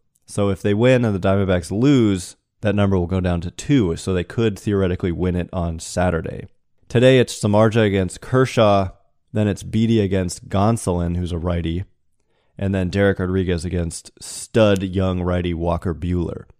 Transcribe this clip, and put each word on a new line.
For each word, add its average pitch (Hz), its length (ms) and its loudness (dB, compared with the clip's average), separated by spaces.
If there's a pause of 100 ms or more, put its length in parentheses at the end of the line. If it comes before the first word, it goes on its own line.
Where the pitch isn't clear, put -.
(260)
So 101 240 -2
if 95 100 -4
they 101 140 0
win 123 320 4
and 104 80 0
the 92 140 0
Diamondbacks 95 420 0
lose, 110 640 2 (240)
that 104 140 0
number 98 240 2
will 87 80 0
go 92 140 -2
down 87 200 0
to 85 100 -8
two, 104 460 0
so - 160 -4
they 90 100 0
could 107 360 -2
theoretically 95 540 -2
win 87 220 -2
it 87 160 -4
on 85 280 -4
Saturday. - 680 -4 (420)
Today, 127 300 6
it's - 200 0
Samardzija 110 480 4
against 95 340 -2
Kershaw, 104 720 2 (420)
then 107 160 0
it's 98 140 -4
Beede 110 420 0
against 92 460 -4
Gonsolin, 95 640 0
who's 87 160 -4
a 87 60 -4
righty, 85 460 -4 (720)
and 98 160 -2
then 92 160 -2
Derek 98 280 2
Rodriguez 90 460 0
against 87 480 -6 (100)
stud 101 600 2
young 92 400 -2
righty 90 320 -2
Walker 85 400 -2
Buehler. 87 500 -4 (160)